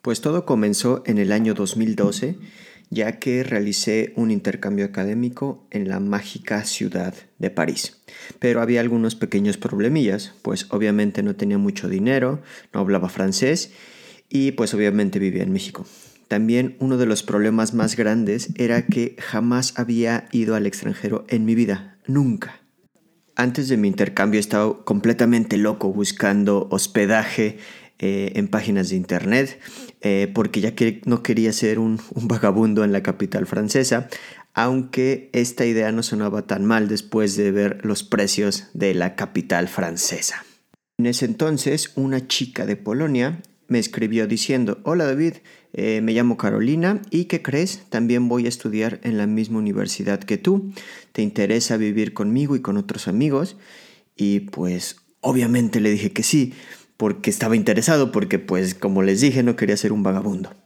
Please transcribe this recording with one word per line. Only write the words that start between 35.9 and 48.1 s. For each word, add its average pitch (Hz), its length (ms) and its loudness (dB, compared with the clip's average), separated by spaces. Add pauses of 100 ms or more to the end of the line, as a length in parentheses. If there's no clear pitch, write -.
no 113 100 0
sonaba 104 460 -2
tan 98 160 -2
mal 107 240 4
después 104 480 0
de 101 160 2
ver 101 320 0
los 107 200 -2
precios 101 680 0
de 95 200 0
la 90 240 -2
capital 87 500 -2
francesa. - 800 -4 (520)
En 117 100 2
ese 120 180 0
entonces, 147 720 0
una 135 300 -2
chica - 400 -4
de 101 120 -2
Polonia 135 640 -2 (260)
me 123 120 2
escribió 110 480 0
diciendo: 113 560 0
"Hola 165 220 0
David, 147 280 0 (400)
eh, 110 280 -2
me 113 120 0
llamo 120 240 2
Carolina 151 640 0 (100)
y 175 140 0
¿qué 165 160 -4
crees? 160 480 -2
También 120 400 2